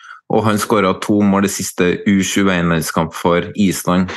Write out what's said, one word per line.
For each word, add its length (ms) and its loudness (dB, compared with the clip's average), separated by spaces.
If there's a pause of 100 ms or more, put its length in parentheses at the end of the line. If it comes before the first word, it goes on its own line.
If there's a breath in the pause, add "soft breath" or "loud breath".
(340 loud breath)
og 120 2
han 120 2
skåret 440 0
to 200 2
mål 240 2
i 20 2
siste 600 -2
U 140 4
tjueén-landskamp 920 0
for 280 0 (140)
Island. 600 0